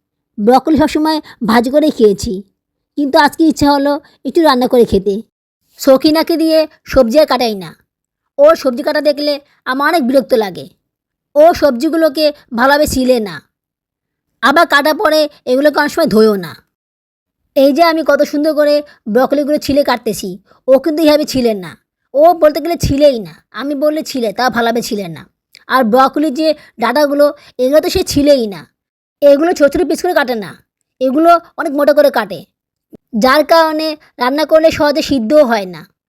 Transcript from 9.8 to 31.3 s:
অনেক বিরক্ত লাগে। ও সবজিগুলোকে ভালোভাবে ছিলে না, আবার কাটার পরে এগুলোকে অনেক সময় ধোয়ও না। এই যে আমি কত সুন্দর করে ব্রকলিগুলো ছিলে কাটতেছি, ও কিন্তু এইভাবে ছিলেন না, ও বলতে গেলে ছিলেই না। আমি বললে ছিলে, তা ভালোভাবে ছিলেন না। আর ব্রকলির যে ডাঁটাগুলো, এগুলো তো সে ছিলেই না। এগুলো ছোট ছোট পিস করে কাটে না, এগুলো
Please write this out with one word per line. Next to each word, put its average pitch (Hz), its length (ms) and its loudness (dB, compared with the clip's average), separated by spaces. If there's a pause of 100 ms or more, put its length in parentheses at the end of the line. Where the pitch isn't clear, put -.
অনেক 339 180 0
বিরক্ত 262 260 0
লাগে। 190 320 -4 (720)
ও 294 80 6 (100)
সবজিগুলোকে 311 720 -2 (280)
ভালোভাবে 285 340 2
ছিলে 254 320 0
না, 190 160 -8 (1080)
আবার 294 240 2
কাটার 285 280 0
পরে 311 240 0 (260)
এগুলোকে 277 340 0
অনেক 294 120 -2
সময় 320 220 -2
ধোয়ও 220 220 4
না। 175 160 -10 (1040)
এই 285 180 4
যে 311 100 0
আমি 320 240 0
কত 285 140 2
সুন্দর 302 320 -2
করে 294 220 0 (340)
ব্রকলিগুলো 277 480 0
ছিলে 285 260 -2
কাটতেছি, 226 460 -6 (380)
ও 262 120 4
কিন্তু 302 240 -4
এইভাবে 302 220 2
ছিলেন 233 320 -2
না, 170 140 -14 (420)
ও 277 100 2 (100)
বলতে 311 280 2
গেলে 339 160 -4
ছিলেই 277 420 0
না। 170 140 -14 (180)
আমি 262 240 -8
বললে 302 280 -2
ছিলে, 233 300 -6
তা 233 160 -4
ভালোভাবে 233 320 -2
ছিলেন 196 300 -8
না। 143 120 -16 (440)
আর 262 160 0
ব্রকলির 262 500 0
যে 311 140 -2 (320)
ডাঁটাগুলো, 285 460 0 (320)
এগুলো 269 220 0
তো 349 100 0
সে 381 140 -2
ছিলেই 277 440 0
না। 180 140 -14 (600)
এগুলো 285 320 4
ছোট 302 200 2
ছোট 339 160 -2
পিস 320 120 -4
করে 359 120 -2
কাটে 254 220 -2
না, 202 160 -10 (500)
এগুলো 285 300 2 (260)